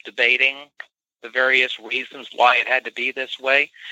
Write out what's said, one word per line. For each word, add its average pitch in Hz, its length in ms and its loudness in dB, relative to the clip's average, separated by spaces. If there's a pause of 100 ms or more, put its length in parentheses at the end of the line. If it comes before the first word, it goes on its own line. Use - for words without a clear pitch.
debating 131 640 0 (500)
the 117 80 -16
various 127 500 0
reasons 127 560 -12
why 123 220 4
it 120 100 0
had 123 200 0
to 117 40 -8
be 123 200 -4
this 131 280 -8
way. 135 320 2 (220)